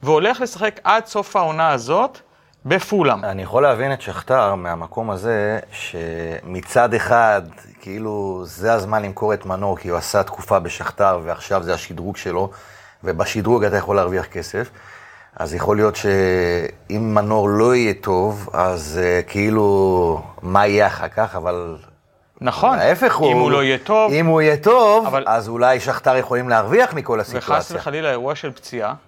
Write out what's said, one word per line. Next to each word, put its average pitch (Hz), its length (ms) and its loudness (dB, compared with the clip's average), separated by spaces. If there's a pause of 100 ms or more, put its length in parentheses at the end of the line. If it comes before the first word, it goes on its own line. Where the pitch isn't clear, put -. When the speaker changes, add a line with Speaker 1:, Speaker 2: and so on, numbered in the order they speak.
Speaker 1:
והולך 170 380 2
לשחק 214 420 -4
עד 220 220 2
סוף - 300 -6
העונה 160 340 2
הזאת 151 500 0 (460)
בפולאם." 151 580 0
Speaker 2:
אני 95 180 -6
יכול 113 220 0
להבין 135 300 2
את 127 80 -8
שכתר 110 540 -2
מהמקום 87 540 -8
הזה, 104 500 -2 (120)
שמצד 85 1200 -4
אחד, 113 480 2 (400)
כאילו, 101 640 -8
זה 98 280 0
הזמן 107 300 0
למכור 104 300 -2
את 101 120 -6
מנור, 95 320 -4
כי 92 120 -10
הוא 87 80 -2
עשה 95 260 0
תקופה - 360 -2
בשכתר, 90 640 -2
ועכשיו 85 400 -4
זה 87 100 -2
השדרוג 85 440 -8
שלו, 92 320 -4 (540)
ובשדרוג 98 600 0
אתה 101 140 2
יכול 98 180 0
להרוויח 92 300 0
כסף. 95 440 -8 (680)
אז 80 180 -6
יכול 104 240 0
להיות 104 180 4
שאם 95 1200 0
מנור 104 340 2
לא 110 260 4
יהיה 117 180 2
טוב, 98 600 -2
אז, 85 500 0
אה, 90 240 2
כאילו, 98 920 2 (200)
מה 98 260 4
יהיה 104 200 4
אחר - 200 -4
כך? 107 280 -4
אבל 87 420 -6 (640)
Speaker 1:
נכון. 196 380 0
Speaker 2:
ההפך 175 380 2
Speaker 1:
אם 156 60 0
Speaker 2:
הוא, 123 180 4
Speaker 1:
הוא 143 100 2
לא 143 120 2
יהיה 131 140 2
טוב, 214 340 2
Speaker 2:
אם 160 140 2
הוא 160 160 4
יהיה 151 160 4
טוב, 220 480 4
Speaker 1:
אבל 135 220 -2
Speaker 2:
אז 113 220 0
אולי 123 300 2
שכתר 127 360 0
יכולים 123 340 -2
להרוויח 120 440 2
מכל 127 260 -2
הסיטואציה. 123 360 -4
Speaker 1:
וחס 175 160 -2
וחלילה, 156 400 -4
אירוע 131 240 -4
של 147 160 -10
פציעה. 117 420 -8 (140)